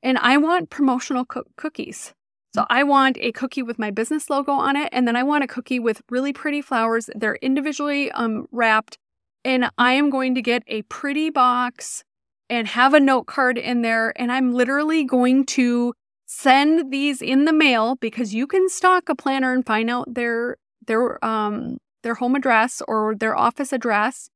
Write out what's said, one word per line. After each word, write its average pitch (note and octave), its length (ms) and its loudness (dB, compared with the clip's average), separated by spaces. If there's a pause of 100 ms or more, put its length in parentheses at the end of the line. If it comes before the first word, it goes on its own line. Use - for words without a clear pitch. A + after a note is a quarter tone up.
And B3+ 140 0
I B3+ 220 4
want E4 320 0
promotional B3+ 560 -2
coo-, - 180 -10 (120)
cookies. - 580 -12 (400)
So - 160 -2
I B3+ 140 2
want C4+ 360 2
a A#3 120 -4
cookie C4+ 300 -6
with A#3 160 -8
my G#3+ 120 -4
business A#3+ 400 -4
logo C#4 220 -2
on C#4 240 0
it. D4 160 -2
And B3 140 2
then A#3 80 0
I B3 80 0
want C#4+ 220 0
a - 20 -8
cookie B3+ 320 -6
with A3+ 300 -2
really C4 240 -2
pretty D4 300 -4
flowers. A3+ 520 -2
They're G#3+ 220 -2
individually, C#4+ 760 -2
um, A3 380 -4
wrapped. A3 480 0 (460)
And B3+ 340 0
I B3 140 4
am C#4+ 180 2
going C4 240 0
to B3 80 -2
get A#3 240 0
a G#3+ 160 -6
pretty D4+ 480 -4
box B3 720 0 (480)
and A#3 180 -2
have B3+ 240 4
a D4+ 80 8
note C4+ 260 4
card B3+ 300 0
in A#3+ 260 -2
there. A3+ 340 0
And A#3+ 160 -2
I'm B3+ 200 2
literally C#4+ 520 2
going B3+ 420 4
to A#3+ 480 0 (320)
send C#4+ 680 2
these C#4 300 -2
in C4+ 220 2
the D#4+ 80 2
mail, C4 440 4
because A3 380 -6
you A#3+ 120 -2
can F#4+ 220 2
stalk F4+ 400 2
a D#4 60 0
planner C4 380 -2
and B3+ 120 0
find A3+ 240 -2
out B3 260 -4
their, A#3+ 420 -4 (300)
their, A#3 380 -2
um, G#3+ 540 -4 (240)
their A#3 140 -4
home B3 180 0
address B3 520 2
or A3 280 -2
their A3 220 -2
office B3+ 360 0
address. A3+ 640 -2